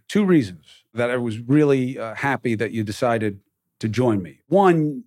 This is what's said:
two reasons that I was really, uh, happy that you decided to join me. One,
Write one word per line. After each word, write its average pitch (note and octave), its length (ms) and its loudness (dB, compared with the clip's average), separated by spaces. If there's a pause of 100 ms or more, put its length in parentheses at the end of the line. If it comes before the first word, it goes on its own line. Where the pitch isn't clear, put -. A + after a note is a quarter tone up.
two G#3 160 2
reasons B2+ 400 2 (280)
that A#2+ 160 -2
I B2 80 -2
was A#2 220 -4
really, C3+ 580 2
uh, A2 180 -10
happy C3 400 -4
that G#2+ 160 -4
you A2+ 120 -4
decided A2 560 -2 (400)
to A#2 100 -4
join A2 320 0
me. E2 260 -14
One, D#3+ 600 2